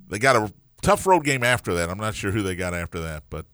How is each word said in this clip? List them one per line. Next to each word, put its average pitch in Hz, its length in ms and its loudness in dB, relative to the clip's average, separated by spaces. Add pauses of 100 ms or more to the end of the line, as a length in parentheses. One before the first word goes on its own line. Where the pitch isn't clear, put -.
they 98 100 -6
got 127 180 4
a 107 160 0 (300)
tough 196 240 2
road 175 180 6
game 139 200 0
after 120 300 2
that. 85 160 0
I'm 95 80 -8
not 107 160 -4
sure 101 160 -4
who 107 120 -2
they 92 140 -2
got 90 180 -4
after 85 260 -6
that, 80 300 -8
but, 78 240 -10